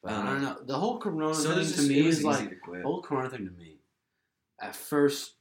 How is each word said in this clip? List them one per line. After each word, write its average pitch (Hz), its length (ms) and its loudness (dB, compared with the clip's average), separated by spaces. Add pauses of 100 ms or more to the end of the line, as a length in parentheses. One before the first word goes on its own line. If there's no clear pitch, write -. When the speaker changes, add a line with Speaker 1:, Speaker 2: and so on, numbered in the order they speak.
Speaker 1:
But 107 100 -6
Speaker 2:
I 107 40 -2
don't 104 100 -2
Speaker 1:
I 127 80 -2
don't 139 80 -2
Speaker 2:
know. 127 120 -2
Speaker 1:
know. - 100 -14
The 135 140 -2
whole 233 200 0
Corona 156 340 -2
Speaker 2:
So 151 200 0
Speaker 1:
thing 180 80 2
Speaker 2:
it's 156 100 0
Speaker 1:
to 143 60 -2
Speaker 2:
just, 143 120 4
Speaker 1:
me 139 120 6
Speaker 2:
it 156 40 8
was 165 120 6
Speaker 1:
is, - 40 0
Speaker 2:
easy 151 80 2
Speaker 1:
like, 113 220 0
Speaker 2:
to 92 60 -14
quit. 90 260 -12
Speaker 1:
the - 60 -4
whole 175 140 -2
Corona 131 280 -2
thing 113 160 -10
to 90 60 -12
me, 82 240 -20 (840)
at 101 160 -10
first - 640 2